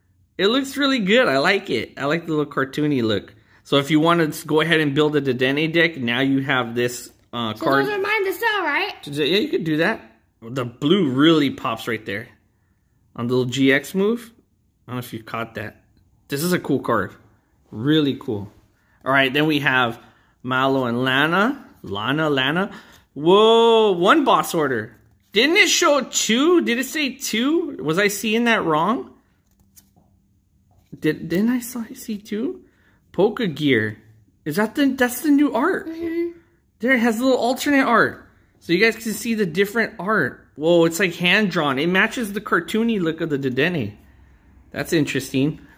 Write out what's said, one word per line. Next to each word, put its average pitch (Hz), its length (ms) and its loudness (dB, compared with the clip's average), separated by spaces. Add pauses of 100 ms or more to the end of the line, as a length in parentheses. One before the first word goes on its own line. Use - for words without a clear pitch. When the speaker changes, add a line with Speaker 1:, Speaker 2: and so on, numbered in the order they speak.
(360)
Speaker 1:
It 190 120 2
looks 262 300 -2
really 269 220 0
good. 226 280 4
I 135 100 2
like 190 300 0
it. 110 300 -4
I 139 80 -4
like 165 200 -2
the 156 60 -6
little 147 180 -2
cartoony 143 520 -2
look. 107 320 -2 (280)
So - 140 0
if 143 140 0
you 151 100 4
want 165 320 2
to - 140 -14
go 151 160 2
ahead 160 180 2
and 143 140 0
build 151 200 2
a 143 60 0
Dedenne 139 500 0
deck, 165 280 0
now 120 220 -2
you 135 200 2
have 127 340 -2
this, 120 360 -4 (220)
uh, 117 220 -6
Speaker 2:
So 190 120 -8
Speaker 1:
card. 139 180 2
Speaker 2:
those 427 80 -2
are 403 60 -4
mine 403 260 -2
to 370 80 -2
sell, 427 320 -2
right? 311 300 -4 (120)
Speaker 1:
Yeah, 143 180 -4 (140)
you 262 100 0
could 233 160 -4
do 156 120 -2
that. 175 240 0 (400)
The 120 240 -6
blue 147 460 0
really 147 400 4
pops - 360 -8
right 113 200 -6
there 98 220 -8 (840)
on 120 120 -6
the 123 80 0
little 127 160 0
G 135 200 2
X 139 240 0
move. 208 380 -2 (560)
I 120 40 -16
don't 127 40 -8
know - 40 -8
if - 120 -14
you 110 100 -10
caught 113 340 -10
that. 107 280 -12 (440)
This 143 140 -4
is 180 120 0
a 160 40 2
cool 131 220 -2
card. 104 340 -2 (560)
Really 139 440 0
cool. 104 360 -8 (540)
All 131 80 0
right, 135 200 4
then 151 140 2
we 151 140 2
have 127 400 0 (420)
Mallow 131 440 0
and 120 180 -2
Lana. 170 580 0 (200)
Lana, 127 480 -2
Lana. 147 400 0 (420)
Whoa, 220 800 4
one 226 320 4
boss 180 300 2
order. 131 420 -2 (360)
Didn't 285 260 4
it 359 100 4
show 294 320 2
two? 269 600 2
Did 233 160 -2
it 262 80 -4
say 294 280 -4
two? 285 680 -2
Was 160 160 -2
I 202 100 2
seeing 220 360 -2
that 220 200 2
wrong? 170 480 0 (1900)
Did, 156 300 -2
didn't 202 220 0
I 247 100 -2
saw, 233 240 -10 (100)
see 208 240 -10
two? 254 440 -8 (500)
Poke 226 280 0 (140)
Gear. 113 480 0 (420)
Is 156 120 -6
that 220 180 -2
the, 285 120 2
that's 247 360 0
the 302 80 2
new 285 240 4
art? 311 340 0
Speaker 2:
Mm-hmm. 339 500 -6 (420)
Speaker 1:
There, 247 120 0
it 240 80 2
has 226 200 0
a 262 40 0
little 262 140 4
alternate 269 480 2
art. 185 400 2 (340)
So - 120 -6
you 180 120 4
guys 220 180 2
can 220 100 -4
see 233 220 -4
the 208 120 0
different 202 520 -2
art. 180 480 -4 (100)
Whoa, 165 280 4
it's 165 140 0
like 185 160 0
hand-drawn. 175 640 0
It 160 100 0
matches 202 440 0
the 202 80 -8
cartoony 214 600 -2
look 160 200 -2
of 160 100 -4
the 139 80 -2
Dedenne. 135 580 -2 (760)
That's - 220 -8
interesting. 143 680 -2 (180)